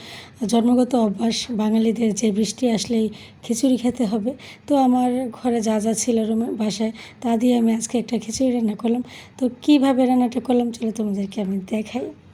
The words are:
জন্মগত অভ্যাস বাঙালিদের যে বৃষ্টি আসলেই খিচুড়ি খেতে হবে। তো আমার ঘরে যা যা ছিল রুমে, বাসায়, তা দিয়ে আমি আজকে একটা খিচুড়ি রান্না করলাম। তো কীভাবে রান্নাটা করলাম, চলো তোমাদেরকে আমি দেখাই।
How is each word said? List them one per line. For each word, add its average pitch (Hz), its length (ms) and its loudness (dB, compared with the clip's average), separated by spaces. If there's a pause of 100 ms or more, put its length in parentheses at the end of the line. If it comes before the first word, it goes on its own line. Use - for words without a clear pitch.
(460)
জন্মগত 240 480 2
অভ্যাস 226 560 0
বাঙালিদের 220 640 2
যে 214 180 0
বৃষ্টি 220 380 0
আসলেই 226 380 0 (340)
খিচুড়ি 254 340 0
খেতে 240 300 -2
হবে। 220 280 -2 (320)
তো 285 100 2
আমার 247 560 2
ঘরে 233 280 -2
যা 214 200 0
যা 220 140 0
ছিল 226 320 0
রুমে, 226 260 -2
বাসায়, 220 400 -2 (280)
তা 247 160 0
দিয়ে 240 220 4
আমি 226 160 4
আজকে 226 240 -2
একটা 226 200 -2
খিচুড়ি 233 340 -2
রান্না 226 220 -2
করলাম। 240 300 -2 (340)
তো 254 100 0 (140)
কীভাবে 269 440 4
রান্নাটা 247 340 2
করলাম, 240 300 2
চলো 226 200 -6
তোমাদেরকে 202 520 -4
আমি 190 180 -2 (100)
দেখাই। 233 400 -4 (240)